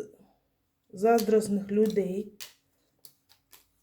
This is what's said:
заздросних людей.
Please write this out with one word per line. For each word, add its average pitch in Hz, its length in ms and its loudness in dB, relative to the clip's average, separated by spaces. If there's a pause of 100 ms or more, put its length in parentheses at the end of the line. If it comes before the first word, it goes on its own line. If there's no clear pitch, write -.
(920)
заздросних 208 760 2
людей. 202 600 0 (1500)